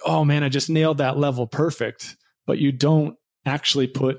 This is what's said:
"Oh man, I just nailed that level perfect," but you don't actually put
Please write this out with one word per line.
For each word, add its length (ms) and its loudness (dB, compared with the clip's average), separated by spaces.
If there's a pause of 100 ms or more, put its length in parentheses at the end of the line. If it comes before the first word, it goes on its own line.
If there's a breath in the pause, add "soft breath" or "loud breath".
"Oh 220 2
man, 180 2
I 60 0
just 180 -2
nailed 300 2
that 180 0
level 300 -2
perfect," 720 -4 (300)
but 120 0
you 120 2
don't 460 2 (300)
actually 400 0
put 320 -2